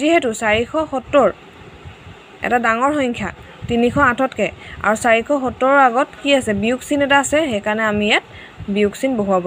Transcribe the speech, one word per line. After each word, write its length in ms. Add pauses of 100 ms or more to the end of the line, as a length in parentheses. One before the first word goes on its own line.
যিহেতু 280 (140)
চাৰিশ 280 (220)
সত্তৰ 360 (1200)
এটা 200
ডাঙৰ 320
সংখ্যা 320 (380)
তিনিশ 260 (160)
আঠতকৈ, 400 (360)
আৰু 180
চাৰিশ 200 (200)
সত্তৰৰ 340 (100)
আগত 200 (120)
কি 180
আছে? 140 (100)
বিয়োগ 260
চিন 180
এটা 180
আছে, 140 (120)
সেইকাৰণে 420
আমি 180
ইয়াত 140 (500)
বিয়োগ 260
চিন 180
বহুৱাব 280